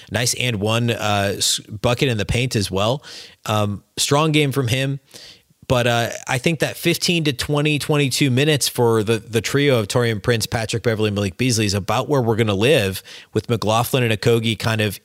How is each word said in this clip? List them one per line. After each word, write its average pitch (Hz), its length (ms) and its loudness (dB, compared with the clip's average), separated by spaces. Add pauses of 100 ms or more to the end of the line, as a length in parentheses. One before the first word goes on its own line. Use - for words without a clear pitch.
(100)
nice 120 240 -2
and 123 260 -2
one, 113 300 0
uh, 101 460 0
s-, - 240 -2
bucket 120 480 -2
in 113 100 0
the 98 80 -2
paint 123 300 -2
as 101 120 -2
well. 107 360 -2 (420)
Um, 104 380 -2 (120)
strong 151 360 2
game 147 180 2
from 127 160 0
him. 135 320 -2 (720)
But, 120 180 2
uh, 117 240 2 (160)
I 131 120 -2
think 165 200 0
that 123 180 -2
fifteen 170 460 0
to 147 100 0
twenty, 147 460 0
twenty-two 143 500 2
minutes 139 380 2
for 113 380 2
the, 113 140 2
the 110 220 -2
trio 139 380 2
of 107 80 -2
Taurean 113 340 0
Prince, 117 240 0
Patrick 113 380 -4
Beverley, 107 280 0
and 101 40 -2
Malik 101 220 -2
Beasley 117 280 0
is 98 100 0
about 107 340 -2
where 143 120 2
we're 113 140 2
gonna 107 200 2
live, 101 500 2 (300)
with - 140 -2
McLaughlin 117 540 0
and 113 100 0
Okogie 113 460 2
kind 110 220 -2
of 107 240 -2